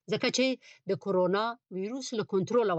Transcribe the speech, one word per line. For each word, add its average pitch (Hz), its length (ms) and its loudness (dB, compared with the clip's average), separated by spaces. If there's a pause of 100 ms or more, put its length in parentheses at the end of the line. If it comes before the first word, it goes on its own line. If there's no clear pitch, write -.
(120)
ځکه 214 160 0 (100)
چې 254 100 4 (440)
د 196 140 -2
کورونا 185 380 2 (340)
ویروس 240 400 -6
له 208 160 -2
کنټروله 208 460 2